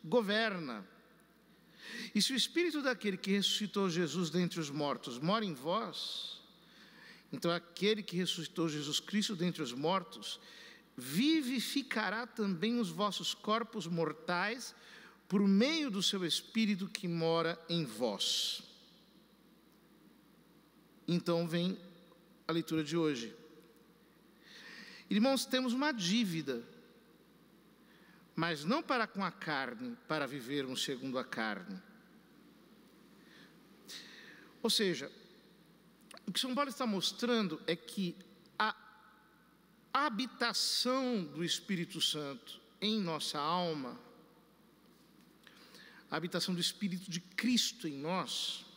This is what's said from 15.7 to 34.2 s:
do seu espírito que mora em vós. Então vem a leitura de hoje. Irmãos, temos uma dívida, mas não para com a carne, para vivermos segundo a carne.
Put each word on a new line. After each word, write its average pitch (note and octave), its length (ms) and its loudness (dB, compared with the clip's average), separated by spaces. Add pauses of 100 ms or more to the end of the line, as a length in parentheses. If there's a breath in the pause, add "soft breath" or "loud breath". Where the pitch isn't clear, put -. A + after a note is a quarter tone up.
do F#3+ 120 -2
seu F#3+ 220 2
espírito G3+ 640 2
que - 180 -6
mora E3 600 2
em E3+ 160 2
vós. G#2+ 800 0 (2500)
Então E3+ 400 2
vem F3 320 0 (680)
a E3 60 0
leitura D#3+ 300 2
de D3 140 -2
hoje. C#3 400 0 (1700 loud breath)
Irmãos, B3 340 6
temos B3+ 300 2
uma D4 180 2
dívida, E3+ 720 0 (1700 loud breath)
mas E3 300 0
não C#4 180 2
para A#3+ 240 2
com G3 160 -4
a F3 80 0
carne, B2 680 -4 (100)
para D3+ 180 0
vivermos C3 560 -4
segundo C3 360 -4
a B2 60 -2
carne. G2 540 -4 (2750 loud breath)